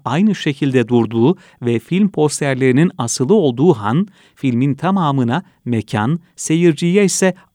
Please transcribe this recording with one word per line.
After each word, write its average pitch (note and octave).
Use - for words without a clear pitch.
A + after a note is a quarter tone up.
aynı F3
şekilde B2+
durduğu A#2
ve A#2
film F#3
posterlerinin C#3
asılı B2+
olduğu D3+
han, A#2
filmin C3
tamamına D3
mekan, A#2
seyirciye F3
ise F#3